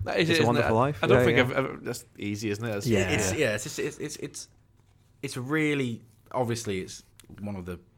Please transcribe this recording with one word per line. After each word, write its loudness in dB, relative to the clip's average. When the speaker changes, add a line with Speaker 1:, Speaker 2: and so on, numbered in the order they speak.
Speaker 1:
That -2
is 2
Speaker 2:
It's 2
Speaker 1:
it, 4
Speaker 2:
a 4
Speaker 1:
isn't -
it? 4
Speaker 2:
Wonderful 4
Life. 2
Speaker 1:
I 2
don't 8
Speaker 2:
Yeah, 6
Speaker 1:
think 4
Speaker 2:
yeah. 8
Speaker 1:
I've 2
ever, -2
that's -8
easy, -4
isn't -4
it? -4
That's -4
Speaker 2:
Yeah. 4
Speaker 3:
It's, 2
yeah, 2
it's, -6
it's, -6
it's, -8
it's, -12
it's -8
really, 0
obviously, -2
it's -14
one -8
of -10
the -10